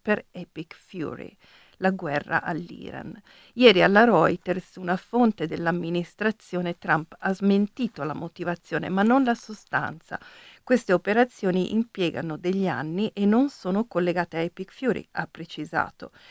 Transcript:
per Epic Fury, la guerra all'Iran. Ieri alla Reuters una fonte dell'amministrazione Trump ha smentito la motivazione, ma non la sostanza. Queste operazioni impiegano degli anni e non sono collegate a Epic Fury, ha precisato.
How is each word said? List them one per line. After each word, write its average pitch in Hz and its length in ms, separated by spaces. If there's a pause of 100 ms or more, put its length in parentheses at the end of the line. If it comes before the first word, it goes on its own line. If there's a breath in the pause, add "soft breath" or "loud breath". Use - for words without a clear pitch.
per 208 300
Epic - 440
Fury, - 640 (420 soft breath)
la 190 120
guerra 165 520
all'Iran. - 800 (340 soft breath)
Ieri 214 280
alla 196 220
Reuters 180 720
una 185 200
fonte 226 500
dell'amministrazione 175 1300
Trump 160 400
ha 190 160
smentito 202 720
la 151 100
motivazione, 165 720
ma 190 140
non 254 220
la 240 100
sostanza. - 840 (440 loud breath)
Queste 240 300
operazioni 190 800
impiegano 170 640
degli 190 300
anni 156 460
e 202 140
non 247 240
sono 196 340
collegate 175 540
a - 20
Epic 175 320
Fury, 233 400
ha - 180
precisato. - 800 (180 loud breath)